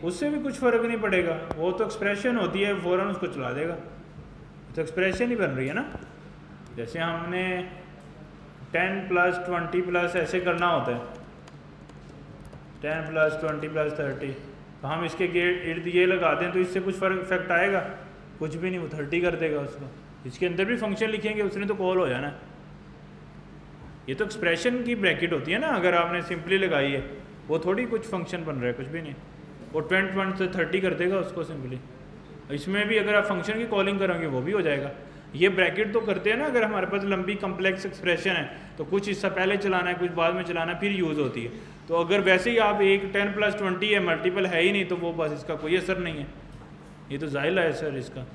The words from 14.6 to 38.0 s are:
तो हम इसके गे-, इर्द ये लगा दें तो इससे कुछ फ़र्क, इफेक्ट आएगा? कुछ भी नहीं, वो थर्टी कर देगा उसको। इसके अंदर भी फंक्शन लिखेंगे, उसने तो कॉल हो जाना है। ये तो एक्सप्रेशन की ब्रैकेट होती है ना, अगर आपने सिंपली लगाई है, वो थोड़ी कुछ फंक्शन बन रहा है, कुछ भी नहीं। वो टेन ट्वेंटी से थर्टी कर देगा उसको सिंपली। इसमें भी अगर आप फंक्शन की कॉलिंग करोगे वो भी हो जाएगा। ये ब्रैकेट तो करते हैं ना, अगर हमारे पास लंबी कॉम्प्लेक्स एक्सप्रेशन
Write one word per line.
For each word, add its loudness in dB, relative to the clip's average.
तो -4
हम -2
इसके 0
गे-, 2
इर्द -4
ये 6
लगा 4
दें 0
तो 2
इससे 2
कुछ -2
फ़र्क, 2
इफेक्ट 0
आएगा? 4
कुछ -4
भी -2
नहीं, -2
वो -6
थर्टी 0
कर 4
देगा 0
उसको। -8
इसके -2
अंदर 2
भी 0
फंक्शन 0
लिखेंगे, -2
उसने -2
तो 0
कॉल 2
हो 4
जाना 0
है। -10
ये -2
तो -2
एक्सप्रेशन 0
की 0
ब्रैकेट 2
होती 0
है 2
ना, 0
अगर 4
आपने 2
सिंपली 0
लगाई 4
है, -2
वो 2
थोड़ी 0
कुछ -2
फंक्शन -4
बन -4
रहा -2
है, 2
कुछ -8
भी -6
नहीं। -10
वो 0
टेन 4
ट्वेंटी 0
से 2
थर्टी 2
कर 2
देगा 2
उसको -4
सिंपली। -8
इसमें 0
भी 4
अगर 2
आप 6
फंक्शन 0
की -2
कॉलिंग 2
करोगे 2
वो 0
भी -2
हो 2
जाएगा। 0
ये 6
ब्रैकेट 2
तो 4
करते 0
हैं 4
ना, 0
अगर 4
हमारे 0
पास -2
लंबी 0
कॉम्प्लेक्स 0
एक्सप्रेशन 0